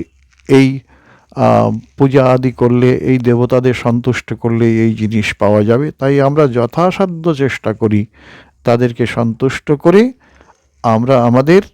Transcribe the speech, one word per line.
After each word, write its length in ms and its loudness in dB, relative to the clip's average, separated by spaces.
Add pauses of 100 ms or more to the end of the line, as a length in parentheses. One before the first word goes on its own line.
(480)
এই, 200 4 (680)
আহ, 340 2 (260)
পূজা 260 2 (120)
আদি 180 -2
করলে, 380 2 (200)
এই 80 2
দেবতাদের 680 0
সন্তুষ্ট 500 -2
করলে 320 -2 (180)
এই 160 0
জিনিস 340 -4
পাওয়া 300 2
যাবে। 220 0 (140)
তাই 200 0
আমরা 240 2 (120)
যথাসাধ্য 680 -2 (100)
চেষ্টা 380 -4
করি 280 -2 (640)
তাদেরকে 420 0
সন্তুষ্ট 600 -4 (160)
করে 180 4 (840)
আমরা 300 2 (140)
আমাদের 340 2 (120)